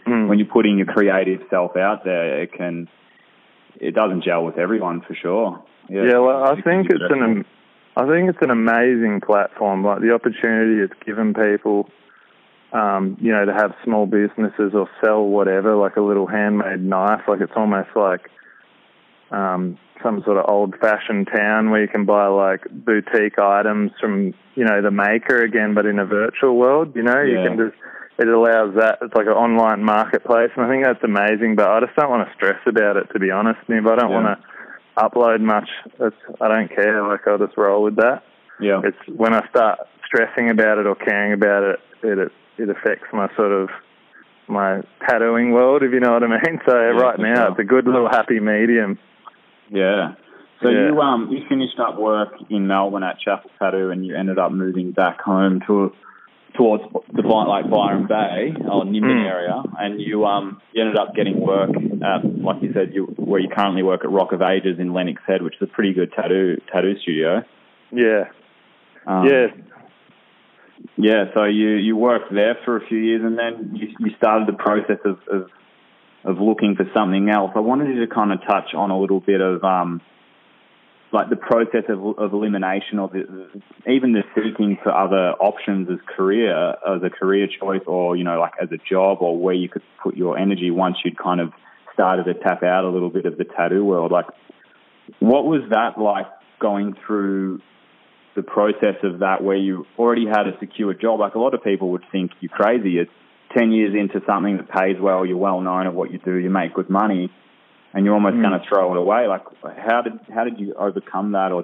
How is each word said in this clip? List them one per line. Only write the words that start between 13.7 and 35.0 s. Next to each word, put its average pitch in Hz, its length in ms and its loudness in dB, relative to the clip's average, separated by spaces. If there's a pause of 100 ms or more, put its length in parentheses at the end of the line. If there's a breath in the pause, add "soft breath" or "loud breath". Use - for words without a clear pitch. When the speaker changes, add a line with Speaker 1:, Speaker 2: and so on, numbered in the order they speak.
Speaker 1:
small 107 220 0
businesses 104 680 0
or 95 140 0 (160)
sell 107 220 4
whatever, 101 500 2
like 98 200 0
a 107 40 2
little 101 260 2
handmade 104 560 -2
knife. 98 460 0
Like, 98 140 0
it's - 120 -4
almost 104 400 0
like, 95 360 0 (1000 loud breath)
um, 92 480 -4 (240)
some 107 220 -2
sort 104 120 2
of 92 120 2
old-fashioned 104 840 0
town 107 360 2
where 107 100 2
you 104 80 0
can 104 160 -2
buy, 104 220 2
like, 98 440 0
boutique 107 680 0
items 104 520 2 (100)
from, 98 340 -2 (200)
you 127 100 0
know, 104 180 2
the 101 80 2
maker 113 520 2
again, 107 320 0
but 104 120 2
in 101 120 0
a 101 60 0
virtual 113 520 0
world, 139 380 4
you 117 80 -4
know, 123 200 2
you 127 160 2
Speaker 2:
Yeah. - 100 0
Speaker 1:
can 113 80 -2
just, 113 200 -2 (420 loud breath)
it 117 100 -2
allows 113 460 4
that. 110 280 2
It's 117 120 -6
like 107 120 2
an 110 60 2
online 113 500 2
marketplace, 110 720 2
and 127 80 -2
I 117 40 0
think 135 160 2
that's 123 180 0
amazing, 107 540 0
but 101 140 4
I 110 100 4
just 123 160 -2
don't 147 140 2
wanna 110 240 0
stress 98 320 0
about 104 300 2
it, 98 160 -2
to 107 60 -4
be 95 120 0
honest, 107 380 0
Niv. 113 220 0
I 113 60 4
don't 117 140 2
Speaker 2:
Yeah. 117 60 0
Speaker 1:
wanna 107 220 0 (600 loud breath)
upload 113 420 4